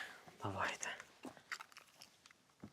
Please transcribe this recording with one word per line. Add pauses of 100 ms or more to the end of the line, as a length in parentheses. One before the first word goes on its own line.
(440)
давайте. (1800)